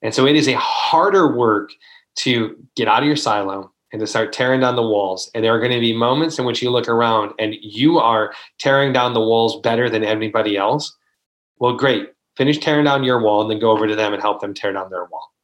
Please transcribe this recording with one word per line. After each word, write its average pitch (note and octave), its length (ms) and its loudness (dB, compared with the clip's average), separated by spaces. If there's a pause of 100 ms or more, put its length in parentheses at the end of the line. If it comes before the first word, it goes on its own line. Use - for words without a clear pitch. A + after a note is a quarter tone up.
And A2 120 -4
so C3 120 4
it D3 100 4
is C#3 120 2
a B2+ 80 0
harder E3+ 800 2
work G#2+ 340 0 (460)
to A#2 400 -2 (200)
get A2+ 120 -2
out A2+ 140 4
of C#3+ 40 2
your D3 100 2
silo G2 560 -4 (200)
and G#2+ 80 -8
to A2 60 -4
start A2 260 -2
tearing C3 280 0
down B2 160 0
the A#2+ 60 0
walls. G2+ 520 -2
And A2+ 100 -2
there A2+ 100 4
are A2+ 60 0
gonna B2 200 0
be A#2 120 0
moments C3 460 0
in B2+ 60 -2
which A#2+ 180 -4
you B2 80 -2
look A#2+ 180 -2
around A2+ 500 0
and A2 220 -4
you A#2+ 380 2
are A2+ 340 2 (260)
tearing C#3 340 2
down B2 220 0
the A#2 60 2
walls A2+ 400 2
better A#2+ 300 0
than G#2+ 140 -2
anybody G#2+ 520 -2
else. A2+ 400 -2 (640)
Well, B2 160 0
great. A#2+ 380 0 (240)
Finish D3 220 0
tearing D3+ 260 2
down C#3 200 2
your B2+ 160 2
wall G#2+ 220 2
and A2 80 -4
then G#2+ 80 -4
go A2+ 120 2
over G#2+ 160 2
to G#2+ 100 0
them G#2+ 160 0
and G2 100 -6
help G#2 180 -2
them G2+ 140 -8
tear G2+ 180 -6
down F#2+ 180 -8
their F2+ 160 -8
wall. - 260 -16 (120)